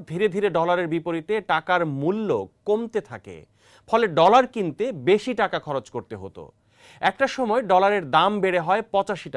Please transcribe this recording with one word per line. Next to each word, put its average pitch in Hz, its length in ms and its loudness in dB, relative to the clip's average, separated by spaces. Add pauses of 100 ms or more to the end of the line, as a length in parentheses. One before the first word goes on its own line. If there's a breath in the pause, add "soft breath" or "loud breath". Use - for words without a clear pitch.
ধীরে 180 240 0
ধীরে 202 140 0 (100)
ডলারের 175 360 0
বিপরীতে 170 420 -4 (160)
টাকার 170 300 2 (200)
মূল্য 196 280 -2 (380)
কমতে 226 320 -2 (100)
থাকে, 104 280 -16 (520 soft breath)
ফলে 233 160 2 (140)
ডলার 226 280 8
কিনতে 202 380 -4 (240)
বেশি 208 220 2 (100)
টাকা 180 180 -2
খরচ 139 260 -6 (100)
করতে 113 200 -10
হতো। 92 280 -14 (580 soft breath)
একটা 196 260 0
সময় 247 340 -2 (100)
ডলারের 196 320 4 (120)
দাম 180 160 4 (120)
বেড়ে 180 240 0
হয় 208 160 0 (100)
পঁচাশি 196 440 -4